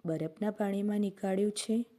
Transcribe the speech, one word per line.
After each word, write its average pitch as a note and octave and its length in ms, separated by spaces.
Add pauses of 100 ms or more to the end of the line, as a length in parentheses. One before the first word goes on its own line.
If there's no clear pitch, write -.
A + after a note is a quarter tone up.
બરફના D#3+ 460
પાણીમાં G3+ 500
નીકાળ્યું G3 520
છે. A3+ 340 (120)